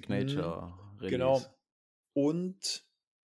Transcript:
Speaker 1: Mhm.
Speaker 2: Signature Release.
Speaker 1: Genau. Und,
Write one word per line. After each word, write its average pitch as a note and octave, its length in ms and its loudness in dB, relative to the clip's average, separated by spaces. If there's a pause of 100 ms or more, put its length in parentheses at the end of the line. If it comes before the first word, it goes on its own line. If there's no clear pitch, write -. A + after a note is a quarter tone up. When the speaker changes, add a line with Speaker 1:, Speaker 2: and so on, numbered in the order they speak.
Speaker 1:
Mhm. C3 460 0
Speaker 2:
Signature F2+ 200 -10 (260)
Release. B2+ 480 2
Speaker 1:
Genau. - 80 -20 (580)
Und, F3 720 0 (400)